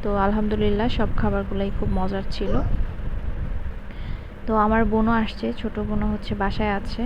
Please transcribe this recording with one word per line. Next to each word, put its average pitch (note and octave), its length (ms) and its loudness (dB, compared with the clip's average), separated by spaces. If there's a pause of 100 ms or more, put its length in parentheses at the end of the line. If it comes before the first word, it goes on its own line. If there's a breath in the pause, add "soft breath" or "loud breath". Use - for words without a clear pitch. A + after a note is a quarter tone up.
তো G3+ 120 0
আলহামদুলিল্লাহ G#3 720 2
সব A3+ 200 2 (100)
খাবারগুলাই G3 600 2
খুব G#3 120 0
মজার F#3+ 400 0
ছিল। G#3 300 2 (1900 loud breath)
তো A3 80 0
আমার A3 300 4
বোনও A3 260 2
আসছে, A3+ 420 0
ছোট A3 260 -6
বোনও G#3+ 280 0
হচ্ছে G#3 280 -2
বাসায় G3+ 360 0
আছে। G3+ 340 -4